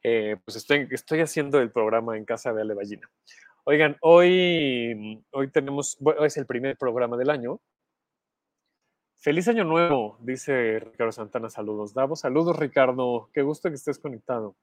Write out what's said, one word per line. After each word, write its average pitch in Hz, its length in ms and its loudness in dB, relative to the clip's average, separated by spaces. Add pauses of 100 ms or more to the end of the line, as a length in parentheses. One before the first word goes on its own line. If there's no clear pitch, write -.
Eh, 107 420 0
pues 113 120 -14
estoy, 143 360 0
estoy 156 280 -2
haciendo 147 400 0
el 117 120 -2
programa 113 440 0
en 107 80 -10
casa 117 280 -4
de 107 80 -2
Ale 107 140 -4
Ballina. 101 360 -10 (540)
Oigan, 151 380 2
hoy, 147 1160 4 (120)
hoy 139 160 -4
tenemos, 139 500 -4
bueno, 151 260 2
es 147 120 0
el 143 100 -6
primer 127 300 -4
programa 120 400 -2
del 127 120 -2
año. 139 300 -4 (1600)
"Feliz 170 320 0
año 226 160 2
nuevo", 160 560 2
dice 120 580 -2
Ricardo 113 320 -4
Santana, 113 400 -8
"saludos". 104 420 -8
Davo, 135 220 -2
saludos, 160 420 0
Ricardo, 127 760 0
qué 143 80 0
gusto 147 260 -4
que 156 60 -6
estés 139 240 -8
conectado. 117 640 -8